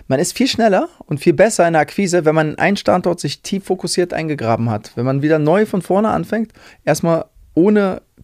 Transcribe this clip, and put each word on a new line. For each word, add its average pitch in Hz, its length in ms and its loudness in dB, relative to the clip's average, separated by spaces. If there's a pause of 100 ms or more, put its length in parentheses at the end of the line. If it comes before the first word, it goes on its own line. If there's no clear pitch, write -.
Man 131 120 0
ist 175 120 -2
viel 240 140 0
schneller 226 420 0 (180)
und 147 120 -4
viel 170 160 2
besser 190 320 4
in 170 80 0
der 151 80 4
Akquise, 175 420 -2
wenn 156 100 2
man 156 220 0
einen 196 220 0
Standort 180 420 0
sich - 220 -8
tief 196 220 -6
fokussiert 180 500 -4
eingegraben 120 560 -2
hat. 107 240 -6
Wenn 120 100 -4
man 135 160 0
wieder 156 180 2
neu 170 280 2
von 190 160 -4
vorne 208 260 0
anfängt, 214 440 -4 (340)
erstmal 165 400 0 (280)
ohne 196 460 2 (240)